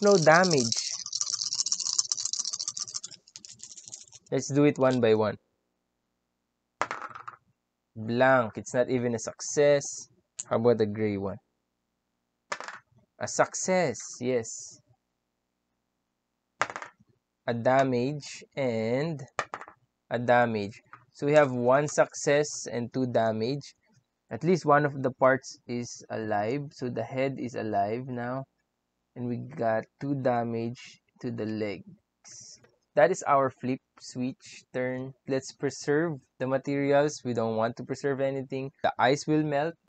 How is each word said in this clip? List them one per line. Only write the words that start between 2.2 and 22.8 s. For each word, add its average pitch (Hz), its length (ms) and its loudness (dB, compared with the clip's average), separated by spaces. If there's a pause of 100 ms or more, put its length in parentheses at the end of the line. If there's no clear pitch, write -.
Let's 135 200 -4
do 143 120 6
it 147 120 4
one 131 240 2
by 110 140 6
one. 107 220 2 (2500)
Blank. 120 600 2
It's - 180 -8
not 123 160 2
even 123 240 0
a 110 60 -4
success. - 880 0 (400)
How 117 80 0
about 113 220 4
the 110 80 4
gray 104 300 -2
one? 98 200 -4 (1800)
A 107 80 -4
success, 165 720 0 (200)
yes. 123 600 -4 (2750)
A 120 80 -2
damage 131 880 0 (140)
and 131 680 -2 (880)
a 120 80 -2
damage. 117 640 2 (300)
So - 140 -6
we 143 80 2
have 147 180 6
one 127 340 4
success 147 840 0
and 120 220 -6